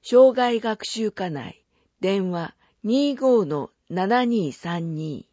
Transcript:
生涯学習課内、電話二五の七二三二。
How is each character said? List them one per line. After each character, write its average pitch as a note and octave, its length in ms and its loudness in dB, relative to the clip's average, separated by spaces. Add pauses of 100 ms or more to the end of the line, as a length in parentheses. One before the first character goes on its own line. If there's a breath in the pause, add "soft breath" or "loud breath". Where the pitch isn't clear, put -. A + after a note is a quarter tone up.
生 B3+ 320 6
涯 A#3+ 280 0
学 A3 240 -4
習 A3 260 -4
課 F#3 180 -6
内、 - 360 -12 (340)
電 F#3+ 320 0
話 E3+ 240 -6 (260)
二 C4+ 360 0
五 B3 260 4
の C#3+ 280 -4 (180)
七 G3 340 0
二 G#3+ 300 -2
三 E3+ 420 -8
二。 D#3 380 -10